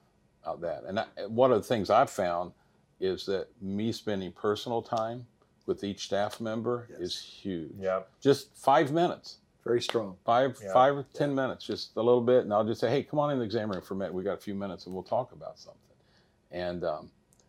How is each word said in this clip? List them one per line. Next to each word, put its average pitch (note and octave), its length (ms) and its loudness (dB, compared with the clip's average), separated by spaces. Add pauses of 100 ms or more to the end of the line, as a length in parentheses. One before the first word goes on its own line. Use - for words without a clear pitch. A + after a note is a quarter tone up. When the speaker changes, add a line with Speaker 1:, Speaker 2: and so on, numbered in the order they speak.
(420)
Speaker 1:
without D#2+ 180 -8
that. D#2+ 240 -6
And F#2+ 160 -4
I, - 60 -4 (200)
one A#2 260 4
of G#2 100 4
the - 40 -16
things G#2+ 220 0
I've A#2 220 6
found F2 420 -2 (480)
is F#2 260 -2
that F#2+ 220 -4 (140)
me G2+ 300 -2
spending F#2+ 400 -6
personal A2 500 -2
time A#2+ 440 -4 (400)
with G2 160 -4
each G2+ 220 -6
staff G2+ 360 -2
member A#2 500 -4
Speaker 2:
Yes. - 100 -16
Speaker 1:
is F2+ 180 -6
huge. - 600 -8
Speaker 3:
Yeah. F#2+ 240 -2 (180)
Speaker 1:
Just - 340 2
five C#3 380 4
minutes. - 460 -2 (260)
Speaker 2:
Very A#2 160 2
strong. G2+ 460 -4
Speaker 1:
Five, B2 360 2
Speaker 3:
Yeah. F#2+ 120 -4
Speaker 1:
five C3+ 240 8
or C3+ 160 -10
ten D3 160 -2
Speaker 2:
Yeah. C#3 60 -2
Speaker 1:
minutes, C3 280 -2
just - 320 -8
a A2+ 60 0
little B2 180 6
bit, B2 240 6
and G#2 80 -2
I'll G#2+ 120 4
just G#2+ 180 -2
say, A#2 80 2
"Hey, C#3 120 2
come - 160 -4
on D3 120 2
in C#3 80 0
the A#2+ 80 -2
exam G#2+ 260 -2
room F2+ 80 -4
for - 140 -10
a - 20 -4
minute. F#2+ 160 -4
We F#2 100 -4
got F#2+ 120 -2
a E2+ 80 -8
few G#2 120 -8
minutes, G2 300 -8
and F2+ 100 -10
we'll F#2 100 -6
talk B2 280 -2
about - 260 -16
something." - 220 -20 (680)
And, F2 340 -4
um, E2 260 -6 (380)